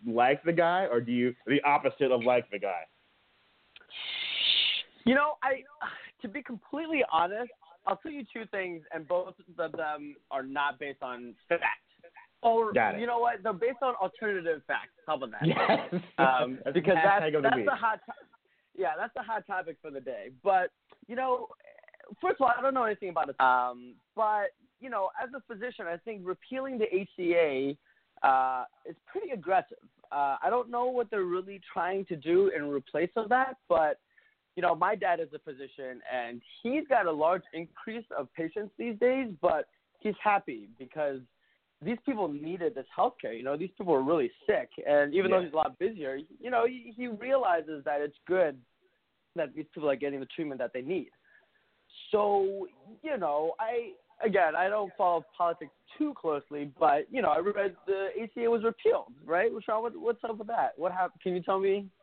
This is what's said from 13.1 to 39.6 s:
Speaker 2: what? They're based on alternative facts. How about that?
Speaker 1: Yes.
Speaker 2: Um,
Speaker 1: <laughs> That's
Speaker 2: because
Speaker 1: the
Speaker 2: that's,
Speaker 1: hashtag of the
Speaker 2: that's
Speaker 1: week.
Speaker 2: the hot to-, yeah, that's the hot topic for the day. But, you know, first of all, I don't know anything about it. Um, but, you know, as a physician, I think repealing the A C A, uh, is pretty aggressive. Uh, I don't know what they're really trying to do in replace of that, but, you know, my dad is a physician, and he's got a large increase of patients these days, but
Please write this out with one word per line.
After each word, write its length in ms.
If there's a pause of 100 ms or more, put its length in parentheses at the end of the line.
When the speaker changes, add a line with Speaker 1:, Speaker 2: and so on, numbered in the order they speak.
Speaker 2:
what? 240
They're 100
based 300
on 140
alternative 680
facts. 240 (160)
How 100
about 160
that? 140
Speaker 1:
Yes. 560 (160)
Speaker 2:
Um, 420
Speaker 1:
<laughs> 40
That's 100
Speaker 2:
because 220
Speaker 1:
the 60
Speaker 2:
that's, 220
Speaker 1:
hashtag 120
of 60
the 60
Speaker 2:
that's 80
Speaker 1:
week. 100
Speaker 2:
the 80
hot 320
to-, 720
yeah, 180
that's 180
the 60
hot 240
topic 360
for 80
the 100
day. 280 (160)
But, 260 (380)
you 80
know, 320 (720)
first 160
of 60
all, 140
I 60
don't 120
know 100
anything 240
about 220
it. 100
Um, 540 (200)
but, 340 (320)
you 100
know, 180 (120)
as 140
a 60 (120)
physician, 360
I 80
think 280
repealing 540
the 60 (100)
A 220
C 180
A, 420 (500)
uh, 380 (240)
is 60 (160)
pretty 200
aggressive. 480 (340)
Uh, 300
I 80
don't 200
know 160
what 240
they're 140
really 360 (120)
trying 340
to 100
do 400
in 120
replace 480
of 140
that, 240 (140)
but, 300 (560)
you 80
know, 140
my 180
dad 240
is 160
a 60
physician, 600 (120)
and 280 (220)
he's 260
got 180
a 60
large 300 (100)
increase 540 (100)
of 180
patients 440
these 220
days, 280 (140)
but 240 (320)